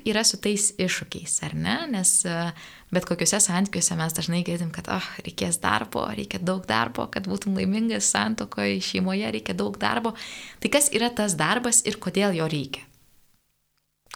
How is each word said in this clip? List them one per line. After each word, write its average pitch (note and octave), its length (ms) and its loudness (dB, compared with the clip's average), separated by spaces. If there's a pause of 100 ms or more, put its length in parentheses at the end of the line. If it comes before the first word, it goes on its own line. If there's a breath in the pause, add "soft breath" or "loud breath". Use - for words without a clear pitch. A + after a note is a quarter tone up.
yra G#3+ 220 2
su G3 100 2
tais G3+ 380 2
iššūkiais, - 640 -2
ar D3+ 140 -6
ne? F#3 200 0 (200)
Nes, F#3 160 4 (160)
e, E3+ 240 -2 (400 loud breath)
bet F3+ 160 2
kokiuose E3+ 340 2
santykiuose F3+ 560 2
mes D#3+ 140 0
dažnai E3+ 320 0
girdim, E3+ 260 -2
kad, - 180 -10
„Ah, F#3 200 -2 (160)
reikės F3 360 -2
darbo, - 460 0
reikia G3+ 320 -6
daug F#3 280 -2
darbo, - 440 0
kad G3 140 -4
būtum F#3+ 320 -2
laimingas G#3 560 2
santuokoj, G#3 680 0
šeimoje F#3 520 0
reikia G#3+ 220 -4
daug G3 240 -2
darbo.“ A3 360 0 (460 loud breath)
Tai - 80 0
kas C#4+ 220 4
yra A#3 200 2
tas G#3 240 0
darbas G#3+ 520 4
ir G#3 100 -2
kodėl F#3+ 400 2
jo D#3+ 100 0
reikia? D3 380 -4 (1300)